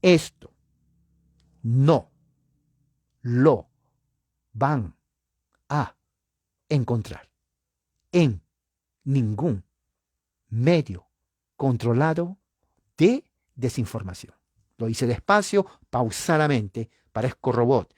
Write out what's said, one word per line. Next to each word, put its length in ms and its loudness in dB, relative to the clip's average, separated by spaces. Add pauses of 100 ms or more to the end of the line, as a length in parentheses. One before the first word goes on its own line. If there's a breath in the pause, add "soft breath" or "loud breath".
Esto 500 2 (1080)
no 480 2 (1120)
lo 460 2 (840)
van 440 -4 (720)
a 280 -4 (720)
encontrar 600 -4 (840)
en 300 2 (600)
ningún 600 -2 (840)
medio 580 0 (500)
controlado 840 0 (580)
de 280 2 (300)
desinformación. 800 -8 (440)
Lo 100 -4
hice 180 -4
despacio, 600 0 (240 loud breath)
pausadamente, 960 -2 (240)
parezco 400 -4
robot 460 0